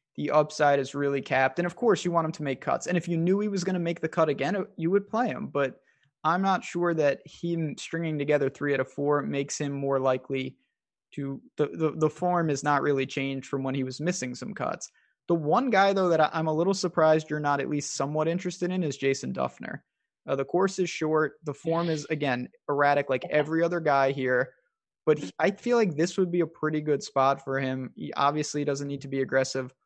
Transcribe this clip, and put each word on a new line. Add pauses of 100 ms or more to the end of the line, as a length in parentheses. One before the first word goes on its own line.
(160)
the
upside
is
really
capped.
And
of
course,
you
want
him
to
make
cuts.
And
if
you
knew
he
was
gonna
make
the
cut
again, (120)
you
would
play
him.
But (420)
I'm
not
sure
that
him
stringing
together
three
out
of
four
makes
him
more
likely (560)
to, (160)
the,
the,
the
form
is
not
really
changed
from
when
he
was
missing
some
cuts. (360)
The
one
guy,
though,
that
I,
I'm
a
little
surprised
you're
not
at
least
somewhat
interested
in
is
Jason
Dufner. (480)
Uh,
the
course
is
short. (100)
The
form
is,
again, (220)
erratic
like
every
other
guy
here. (520)
But
he,
I
feel
like
this
would
be
a
pretty
good
spot
for
him.
He
obviously
doesn't
need
to
be
aggressive (120)